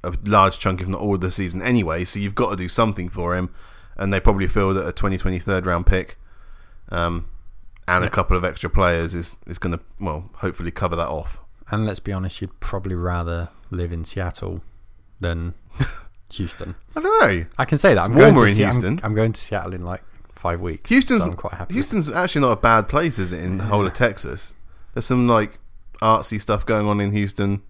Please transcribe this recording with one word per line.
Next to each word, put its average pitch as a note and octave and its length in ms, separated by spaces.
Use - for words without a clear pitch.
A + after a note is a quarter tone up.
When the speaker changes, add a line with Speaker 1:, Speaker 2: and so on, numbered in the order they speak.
Speaker 1:
a F2+ 100
large G2+ 320
chunk, F2+ 240
if F2+ 60
not F#2+ 120
all, G2+ 160
of F2+ 60
the F#2 80
season F#2 320
anyway. F2+ 440
So G2+ 140
you've G2+ 160
got A#2+ 160
to G2+ 40
do F2+ 140
something G2+ 380
for F2 280
him. F#2 160
And G2 160
they G2 80
probably F#2+ 280
feel G2 260
that F#2 140
a F2 40
twenty F#2+ 260
twenty F#2 200
third F#2 300
round F2 180
pick, - 320
um, E2+ 380
and F2+ 160
a F2 40
Speaker 2:
Yep. - 60
Speaker 1:
couple F#2 240
of F2 60
extra E2+ 260
players E2+ 440
is, E2+ 320
is E2+ 140
gonna, E2+ 200
well, E2+ 380
hopefully E2+ 340
cover E2+ 240
that E2+ 120
off. D2 320
Speaker 2:
And G#2+ 160
let's G#2 140
be G2+ 120
honest, F#2 300
you'd - 180
probably F#2 360
rather E2+ 540
live F2 220
in E2+ 140
Seattle F2+ 580
than E2+ 340
<laughs> - 560
Houston. - 420
Speaker 1:
I D#4 60
don't G#4+ 200
know. F2 240
Speaker 2:
I C3 60
can D3+ 120
say F3 160
that. F#2 60
Speaker 1:
It's E2+ 100
Speaker 2:
I'm B2 60
going - 180
Speaker 1:
warmer A#2 140
Speaker 2:
to G2+ 40
Speaker 1:
in G2+ 60
Speaker 2:
Se-, A2 80
I'm, - 60
Speaker 1:
Houston. A2+ 320
Speaker 2:
I'm A2 100
going A2 200
to - 80
Seattle F#2 340
in, F2 100
like, F2+ 160
five E2+ 260
weeks, E2+ 280
Speaker 1:
Houston's, C4 320
Speaker 2:
so - 80
I'm F2 60
quite - 200
happy. F2+ 200
Speaker 1:
Houston's G#3+ 340
actually E3 320
not B2+ 120
a - 80
bad A2 260
place, D3 320
is F2+ 140
it, E2 100
in F#2 140
the F#2+ 80
whole G#2 200
of F2+ 60
Speaker 2:
Yeah. A#2+ 160
Speaker 1:
Texas? - 480
There's B2 120
some, B2 220
like, A2 320
artsy A2 400
stuff G#2+ 240
going G#2+ 220
on G#2 140
in G2+ 100
Houston. G2+ 580